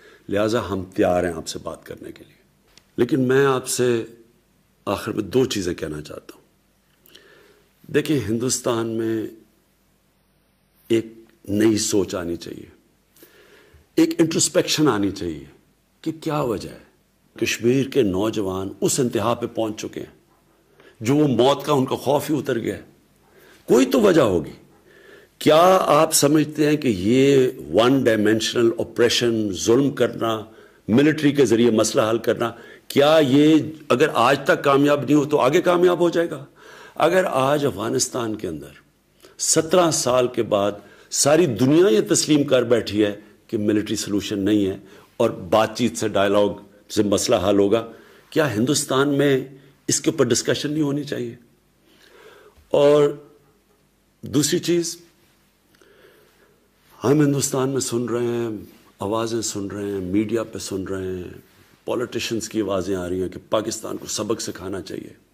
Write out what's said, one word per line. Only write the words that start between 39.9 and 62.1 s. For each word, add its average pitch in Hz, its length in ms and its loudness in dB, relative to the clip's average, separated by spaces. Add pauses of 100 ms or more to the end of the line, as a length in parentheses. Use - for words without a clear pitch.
साल 127 440 2
के 123 100 0
बाद 101 380 -2 (300)
सारी 160 340 4
दुनिया 139 420 4
ये 214 140 4
तस्लीम 151 420 2
कर 131 200 2
बैठी 110 360 0
है 104 120 2 (380)
कि 117 80 -2
मिलिट्री 104 380 0
सॉल्यूशन 101 440 -4
नहीं 104 260 2
है 95 160 -4 (380)
और 113 120 0 (200)
बातचीत 110 440 0
से, 110 120 -4
डायलॉग 101 540 0 (280)
से 107 140 0
मसला 101 340 0
हल 98 200 2
होगा, 101 220 4 (520)
क्या 151 140 0
हिंदुस्तान 135 640 0
में 139 520 0 (280)
इसके - 220 -2
ऊपर 127 180 2
डिस्कशन 123 420 -2
नहीं 151 120 -2
होनी 143 220 -4
चाहिए? 120 340 -10 (1300)
और 147 580 2 (920)
दूसरी 143 340 0
चीज़, 170 380 -2 (2000)
हम 139 200 2
हिंदुस्तान 139 480 0
में 135 120 -4
सुन 120 280 -4
रहे 120 180 -4
हैं, 117 420 -6 (340)
आवाज़ें 113 400 -4
सुन 101 280 -8
रहे 101 160 -8
हैं, 101 160 -6
मीडिया 107 400 -2
पे 110 160 -12
सुन 95 280 -8
रहे 95 200 -8
हैं, 92 360 -12 (440)
पॉलिटिशियंस 110 640 -6